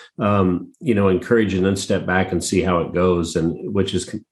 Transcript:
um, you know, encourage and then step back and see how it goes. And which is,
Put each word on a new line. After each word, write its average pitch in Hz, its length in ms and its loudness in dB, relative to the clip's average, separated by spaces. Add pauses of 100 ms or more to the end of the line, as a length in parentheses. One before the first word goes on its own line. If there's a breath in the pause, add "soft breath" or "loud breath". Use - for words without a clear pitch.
(180 loud breath)
um, 98 640 2
you 120 160 0
know, 101 140 2
encourage 95 440 2
and 92 120 0
then 98 100 2
step 92 300 -2
back 92 260 0
and 85 120 -2
see 92 180 0
how 87 180 0
it 76 140 -4
goes. 87 420 0
And 85 380 -2
which 95 200 0
is, - 200 -4 (180)